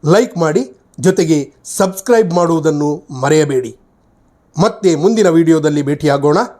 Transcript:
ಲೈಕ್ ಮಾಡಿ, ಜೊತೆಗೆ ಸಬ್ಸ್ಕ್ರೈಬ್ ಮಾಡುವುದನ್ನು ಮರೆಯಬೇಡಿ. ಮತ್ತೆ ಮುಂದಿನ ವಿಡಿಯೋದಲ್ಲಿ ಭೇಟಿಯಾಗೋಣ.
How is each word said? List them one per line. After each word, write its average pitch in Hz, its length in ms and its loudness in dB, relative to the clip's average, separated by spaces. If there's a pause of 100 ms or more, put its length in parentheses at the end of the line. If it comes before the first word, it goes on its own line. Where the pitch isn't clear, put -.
ಲೈಕ್ 196 340 2
ಮಾಡಿ, 165 240 0 (380)
ಜೊತೆಗೆ 160 520 0 (120)
ಸಬ್ಸ್ಕ್ರೈಬ್ 190 680 -2
ಮಾಡುವುದನ್ನು 156 760 -2 (140)
ಮರೆಯಬೇಡಿ. 139 560 0 (840)
ಮತ್ತೆ 202 320 0
ಮುಂದಿನ 196 340 2
ವಿಡಿಯೋದಲ್ಲಿ 160 540 2
ಭೇಟಿಯಾಗೋಣ. 143 560 0 (220)